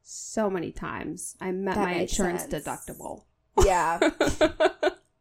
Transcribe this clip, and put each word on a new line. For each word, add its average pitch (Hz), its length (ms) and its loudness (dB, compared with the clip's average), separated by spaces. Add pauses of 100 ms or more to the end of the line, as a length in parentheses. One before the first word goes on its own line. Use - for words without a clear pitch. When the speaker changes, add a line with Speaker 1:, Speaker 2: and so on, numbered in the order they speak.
Speaker 1:
so - 480 -4
many 180 200 -4
times. - 720 -8
I 185 100 -4
met 190 220 0
Speaker 2:
That 202 120 2
Speaker 1:
my 180 100 -2
Speaker 2:
makes - 160 -2
Speaker 1:
insurance 175 320 0
Speaker 2:
sense. - 100 -6 (140)
Speaker 1:
deductible. - 560 -10 (420)
Speaker 2:
Yeah. 170 340 4
Speaker 1:
<laughs> - 920 2 (300)